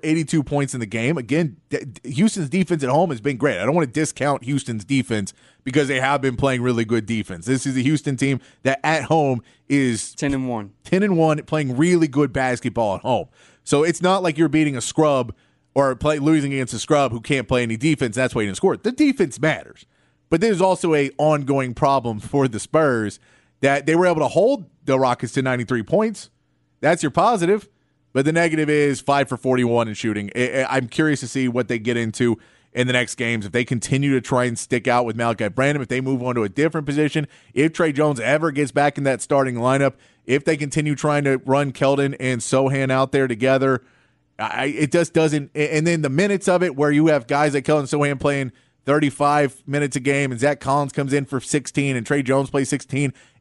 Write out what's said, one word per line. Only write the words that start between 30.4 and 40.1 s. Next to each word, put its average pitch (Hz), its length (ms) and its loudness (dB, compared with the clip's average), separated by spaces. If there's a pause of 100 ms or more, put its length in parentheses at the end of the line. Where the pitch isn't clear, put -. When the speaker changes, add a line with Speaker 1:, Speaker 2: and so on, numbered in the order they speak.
Speaker 1:
I, 135 120 -2
I'm 127 120 -2
curious 156 320 0
to 123 80 -10
see 131 200 -2
what 120 200 -2
they 120 100 -4
get 117 180 -2
into 117 420 0 (360)
in 123 120 0
the 127 60 -2
next 123 220 -2
games. 117 320 -4
If 85 60 -12
they 120 120 0
continue 135 480 -2
to 131 80 2
try 123 240 0
and 117 140 -4
stick - 280 -2
out 123 200 2
with 110 100 -6
Malachi 117 320 -2
Branham, 139 320 0
if 120 80 -8
they 127 140 -2
move 131 200 -2
on 123 120 -2
to 117 80 0
a 101 80 0
different 156 360 0
position, 147 400 0 (280)
if 156 180 2
Tre 165 220 0
Jones 143 260 0
ever 151 300 0
gets 139 200 -2
back 143 280 0
in 143 60 -4
that 131 180 0
starting 135 320 0
lineup, 131 400 2 (320)